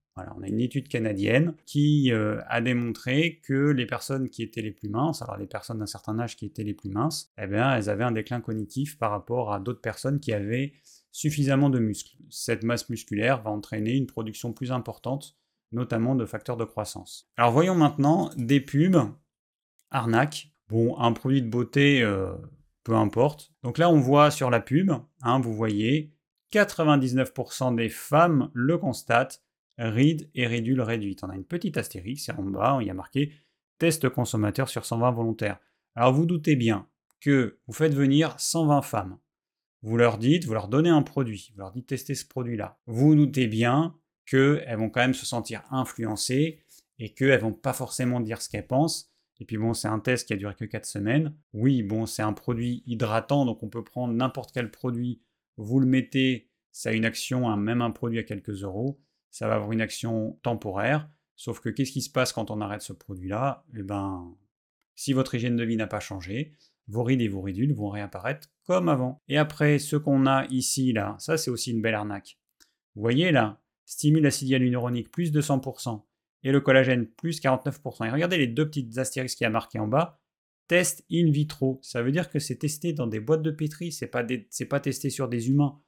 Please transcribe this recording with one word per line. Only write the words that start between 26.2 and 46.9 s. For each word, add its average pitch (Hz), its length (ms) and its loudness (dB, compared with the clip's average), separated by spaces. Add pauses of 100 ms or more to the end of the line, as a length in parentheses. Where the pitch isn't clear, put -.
quatre-vingt-dix-neuf 147 800 2
pour - 200 -8
cent 127 180 -2
des 117 180 0
femmes 151 640 2
le 135 240 0
constatent, 123 640 -2 (360)
rides 127 560 2
et 123 100 -2
ridules 120 360 0
réduites. 107 420 -4
On 95 60 -8
a 95 60 -10
une 95 80 -10
petite 170 340 -6
astérix, 95 520 -8
et - 40 -6
en 98 100 -6
bas, 101 380 0
il 101 60 -4
y 95 40 -6
a - 20 -6
marqué « 135 400 -4 (460)
Test 156 300 2
consommateur 113 600 -2
sur - 160 -8
cent 117 140 -2
vingt 123 120 4
volontaires ». 113 480 -2 (360)
Alors 123 180 6
vous 160 140 4
doutez 160 280 2
bien 113 320 2 (320)
que 135 460 2
vous 110 80 -14
faites 156 220 2
venir 139 440 4
cent 165 280 0
vingt 143 160 4
femmes. 95 340 -6 (640)
Vous 110 140 -4
leur 117 220 4
dites, 147 260 4
vous 110 100 -4
leur 101 140 -4
donnez 151 220 4
un 151 140 6
produit, 113 500 -6
vous 98 60 -18
leur 95 120 -12
dites 127 160 -12
tester 135 260 -8
ce - 120 -10
produit-là. 120 600 -8
Vous 120 220 4
vous 156 80 8
doutez 139 320 4
bien 120 480 2 (300)
qu'elles 135 520 2
vont 110 120 -2
quand 123 100 -4
même 127 140 2
se - 120 -10
sentir 117 460 -6
influencées 131 880 -2 (400)